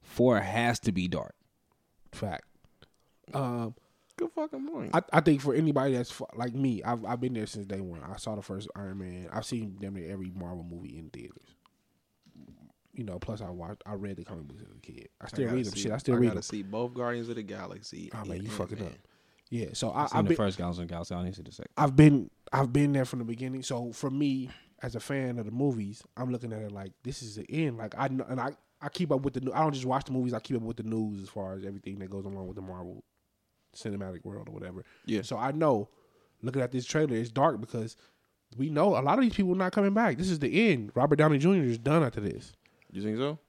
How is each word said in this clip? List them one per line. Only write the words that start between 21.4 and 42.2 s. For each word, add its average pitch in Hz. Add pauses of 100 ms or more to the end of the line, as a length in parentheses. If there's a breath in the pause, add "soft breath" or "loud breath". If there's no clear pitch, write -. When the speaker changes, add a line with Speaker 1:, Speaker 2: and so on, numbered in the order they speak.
Speaker 1:
the -
second. -
Speaker 2:
I've 135
been, 143 (220)
I've 131
been 143
there 135
from 123
the 120
beginning. 127
So 120
for 135
me, 135 (320 loud breath)
as 120
a 117
fan 127
of 107
the 104
movies, 113 (120)
I'm 127
looking 120
at 107
it 104
like, 98 (100)
this 131
is 110
the 107
end. 139
Like, 110
I 135
kn-, 131
and 127
I, 135 (280)
I 147
keep 175
up 135
with 135
the 135
new-, 131
I -
don't 156
just 127
watch 131
the 139
movies. 123
I 117
keep 127
up 113
with 113
the 110
news 110
as 95
far 95
as 95
everything 98
that 95
goes 98
along 98
with 92
the 98
Marvel 92 (720)
cinematic 98
world 104
or 107
whatever. 98 (200 soft breath)
Speaker 3:
Yeah. 107
Speaker 2:
So 117
I 123
know, 143 (540 soft breath)
looking 127
at 123
this 127
trailer, 151
it's 117
dark 135
because 117 (600 soft breath)
we 139
know 156
a 131
lot 160
of 269
these 226
people 185
are -
not 185
coming 196
back. 208
This 185
is 165
the 170
end. 113
Robert 143
Downey 156
Junior 170
is 117
done 143
after 113